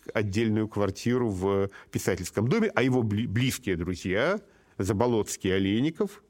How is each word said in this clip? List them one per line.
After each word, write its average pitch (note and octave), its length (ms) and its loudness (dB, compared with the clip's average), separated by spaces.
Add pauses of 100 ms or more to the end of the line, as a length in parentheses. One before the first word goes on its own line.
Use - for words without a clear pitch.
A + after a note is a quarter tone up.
(140)
отдельную A2 540 0
квартиру A2+ 600 0
в G2 420 0 (200)
писательском F#2+ 560 -2
доме, G#3+ 260 2
а A2+ 100 2
его B2+ 200 2
бли-, G#2+ 240 0
близкие G#2 500 -2
друзья, F#2 640 -2 (400)
Заболоцкий G#2+ 680 0
и F#2 40 2
Олейников, A#2 760 0